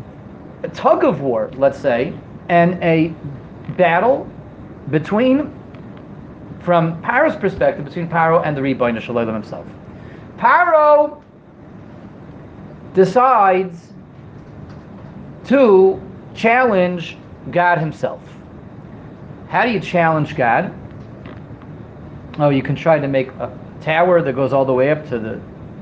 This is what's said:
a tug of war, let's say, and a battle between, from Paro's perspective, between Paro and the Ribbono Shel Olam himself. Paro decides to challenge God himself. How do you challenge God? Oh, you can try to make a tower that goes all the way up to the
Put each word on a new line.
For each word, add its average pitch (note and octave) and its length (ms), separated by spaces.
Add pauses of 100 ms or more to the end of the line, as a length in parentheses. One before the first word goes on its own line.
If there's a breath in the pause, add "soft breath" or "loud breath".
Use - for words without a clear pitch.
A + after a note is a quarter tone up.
(640)
a - 40
tug E4 380
of D#3+ 160
war, A#2 340
let's C3+ 240
say, B2+ 340 (360)
and F3 340
a E3 300 (640)
battle F3+ 520 (640)
between, A#3+ 580 (1080)
from E3 420
Paro's C4+ 360
perspective, C#3+ 480
between E3 240
Paro E3 360
and D3+ 120
the C3+ 40
Ribbono A#2+ 380
Shel A#2 160
Olam A2+ 180
himself. G#2 320 (720 loud breath)
Paro D4 840 (1700)
decides F#3+ 1000 (1500)
to G3 560 (320)
challenge G3 840 (320)
God F3 280
himself. D3+ 440 (1300)
How G3+ 180
do B3 60
you G3 80
challenge D#3+ 560
God? C3 380 (1700)
Oh, D3 100
you C3+ 140
can C#3+ 120
try D#3+ 240
to C#3+ 80
make C3+ 220 (100)
a B2 180 (240)
tower E3+ 400
that C#3 120
goes B2+ 200
all C3+ 120
the C3 80
way C3 180
up D3+ 180
to A#2+ 100
the A2 200 (420)